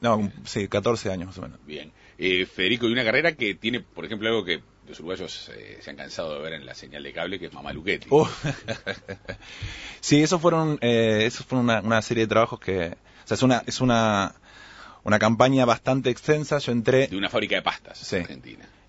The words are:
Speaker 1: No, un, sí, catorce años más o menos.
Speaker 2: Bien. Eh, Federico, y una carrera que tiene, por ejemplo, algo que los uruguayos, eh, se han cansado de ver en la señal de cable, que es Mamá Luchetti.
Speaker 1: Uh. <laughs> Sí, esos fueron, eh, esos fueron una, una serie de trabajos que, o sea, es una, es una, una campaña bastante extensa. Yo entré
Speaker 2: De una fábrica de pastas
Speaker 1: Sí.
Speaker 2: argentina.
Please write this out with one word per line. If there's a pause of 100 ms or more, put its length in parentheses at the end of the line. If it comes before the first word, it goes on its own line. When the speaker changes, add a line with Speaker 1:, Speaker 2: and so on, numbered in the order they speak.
Speaker 1:
No,
un, (140)
sí,
catorce
años
más
o
menos.
Speaker 2:
Bien. (260)
Eh,
Federico,
y
una
carrera
que
tiene,
por
ejemplo,
algo
que (260)
los
uruguayos,
eh,
se
han
cansado
de
ver
en
la
señal
de
cable,
que
es
Mamá
Luchetti.
Speaker 1:
Uh.
<laughs> (1600)
Sí,
esos
fueron,
eh,
esos
fueron
una,
una
serie
de
trabajos
que,
o
sea,
es
una,
es
una, (680)
una
campaña
bastante
extensa.
Yo
entré
Speaker 2:
De
una
fábrica
de
pastas
Speaker 1:
Sí.
Speaker 2:
argentina. (200)